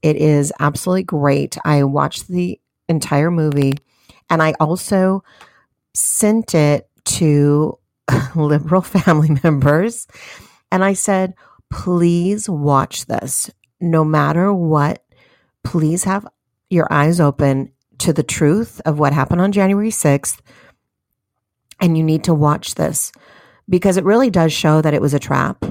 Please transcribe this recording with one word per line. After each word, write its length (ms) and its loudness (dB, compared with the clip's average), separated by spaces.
It 160 0
is 420 2
absolutely 440 -2
great. 600 -2
I 220 2
watched 420 -4
the 320 -4
entire 420 0
movie, 460 0
and 140 0
I 160 2
also 640 0
sent 600 -2
it 360 2
to 760 2
<laughs> 280 -2
liberal 460 2
family 640 2
members. 640 0
And 140 0
I 100 2
said, 400 -2
"Please 800 0
watch 560 -2
this. 440 -6
No 240 0
matter 500 0
what, 520 -2
please 400 -2
have 240 -4
your 220 0
eyes 300 2
open 500 0
to 120 0
the 120 -2
truth 600 -2
of 140 -2
what 140 2
happened 260 0
on 140 0
January 380 0
sixth. 500 -2
And 160 2
you 60 0
need 220 0
to 80 2
watch 420 0
this 360 -4
because 280 0
it 80 0
really 260 2
does 220 2
show 300 2
that 120 0
it 80 0
was 140 0
a 40 0
trap." 520 -4